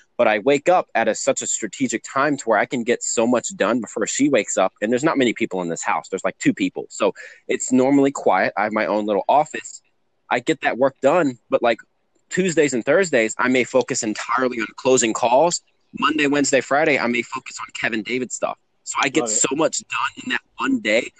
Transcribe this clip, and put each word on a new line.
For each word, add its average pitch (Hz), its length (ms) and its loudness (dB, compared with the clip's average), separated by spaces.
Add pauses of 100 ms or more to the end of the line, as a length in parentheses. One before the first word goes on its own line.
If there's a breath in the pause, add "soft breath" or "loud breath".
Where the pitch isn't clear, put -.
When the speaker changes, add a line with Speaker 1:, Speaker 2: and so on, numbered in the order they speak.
(160 loud breath)
Speaker 1:
but 120 120 2
I 107 120 2
wake 139 300 2
up 175 260 2
at 110 120 0
a, 107 60 2
such - 300 -2
a 110 40 -8
strategic 113 560 -4
time 139 340 -2
to - 80 -14
where 110 120 4
I 113 80 2
can 120 180 -4
get 113 200 0
so 117 240 0
much 117 280 0
done 107 260 2
before 92 260 -4
she 147 220 2
wakes 110 280 0
up, 95 240 2
and 107 100 -2
there's 127 120 0
not 160 140 2
many 123 160 2
people 92 280 -4
in 85 80 -4
this 82 140 -6
house. 87 260 -4
There's, 92 140 -6
like, 92 160 -4
two 147 140 2
people. 90 360 -4
So - 240 -2 (340 loud breath)
it's - 240 -4
normally 139 400 4
quiet. 101 460 0
I 98 60 0
have 107 80 -2
my 107 160 0
own 104 180 0
little 101 220 0
office. - 560 -2 (460)
I 123 100 0
get 156 220 -2
that 139 160 -2
work 131 240 2
done, 143 360 2 (120)
but, - 120 2
like, 117 200 2 (480)
Tuesdays 160 440 2
and 117 100 -2
Thursdays, 143 540 2
I 123 100 0
may 127 160 4
focus 127 380 0
entirely 120 580 -2
on 107 160 -4
closing 127 380 2
calls. 135 480 0 (380)
Monday, 147 280 0
Wednesday, 139 340 2
Friday, 143 360 2
I 90 100 0
may 120 140 -2
focus - 380 -12
on 113 140 -12
Kevin 113 280 -4
David 123 300 -6
stuff. - 260 -6 (260)
So - 160 -10
I 131 100 0
get 151 120 0
Speaker 2:
Love 117 80 -2
it. - 40 -4
Speaker 1:
so - 220 0
much 151 240 0
done - 460 -6
in 123 60 -6
that 127 100 -4 (160)
one 131 220 -2
day. 107 400 0